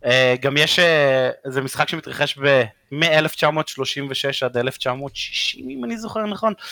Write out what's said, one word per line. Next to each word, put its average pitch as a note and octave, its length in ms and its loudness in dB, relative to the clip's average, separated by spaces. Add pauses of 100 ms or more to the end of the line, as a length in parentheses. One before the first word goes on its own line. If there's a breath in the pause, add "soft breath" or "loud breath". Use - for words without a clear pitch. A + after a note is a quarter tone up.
אה, B2+ 360 4
גם C3+ 160 0
יש, D#3 220 4
אה, C#3+ 500 4 (160)
זה C3+ 160 -2
משחק C3+ 280 -2
שמתרחש C#3+ 540 -4
ב-, C3+ 200 6 (280)
מאלף D#3 440 2
תשע D#3 140 2
מאות D#3 180 -2
שלושים C#3 420 -6
ושש C3+ 340 -4
עד B2 140 -2
אלף B2+ 200 -2
תשע B2+ 160 -2
מאות C3+ 220 -10
שישים, - 540 -6
אם C4 160 -8
אני A#3 120 -6
זוכר A3 280 -6
נכון. G#3 280 -2 (180 loud breath)